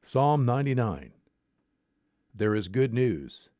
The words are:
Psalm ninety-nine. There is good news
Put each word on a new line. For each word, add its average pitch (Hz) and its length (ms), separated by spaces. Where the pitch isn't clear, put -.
Psalm 143 440
ninety-nine. 120 640
There 107 220
is 95 140
good 123 240
news 107 560